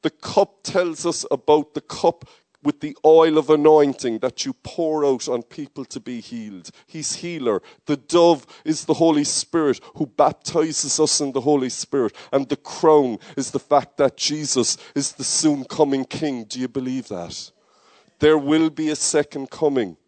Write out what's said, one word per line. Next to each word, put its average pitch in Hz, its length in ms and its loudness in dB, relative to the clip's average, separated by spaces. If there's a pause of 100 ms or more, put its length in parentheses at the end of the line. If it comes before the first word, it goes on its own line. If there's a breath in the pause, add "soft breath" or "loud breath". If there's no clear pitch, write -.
The 147 80 -2
cup - 520 -2
tells 175 420 -4
us 170 260 -4
about 147 440 2
the 147 60 -6
cup - 440 -2 (380 soft breath)
with 143 180 -4
the 151 240 -10
oil 160 340 6
of 151 120 0
anointing 147 680 4
that 123 260 -6
you 135 80 -8
pour 156 520 -4
out 135 240 0
on 123 140 -4
people 139 420 -14
to - 160 -14
be 120 200 -12
healed. 107 500 -14 (160 soft breath)
He's - 300 -10
healer. 135 460 -4 (240 soft breath)
The 147 100 -2
dove 165 500 4 (180 loud breath)
is 156 200 -4
the 156 100 0
Holy 151 300 2
Spirit 147 560 -2 (140 loud breath)
who 156 120 -4
baptizes 156 920 -2
us 156 220 0
in 139 120 -4
the 135 80 -2
Holy 135 280 0
Spirit. 120 460 -4 (180 loud breath)
And 139 160 0
the 139 80 -4
crown 147 640 2 (180 loud breath)
is 131 160 -6
the 139 80 -4
fact - 360 -2
that 135 200 0
Jesus 143 600 -2 (180 loud breath)
is 139 180 -4
the 135 120 -12
soon 147 400 0
coming 139 400 0
King. 127 400 -6
Do 123 160 -12
you 127 80 -4
believe 127 400 -6
that? 87 420 -12 (680 soft breath)
There 156 200 4
will 156 320 2
be 156 200 -4
a 143 60 -4
second 147 540 -4
coming. 131 460 -2 (120)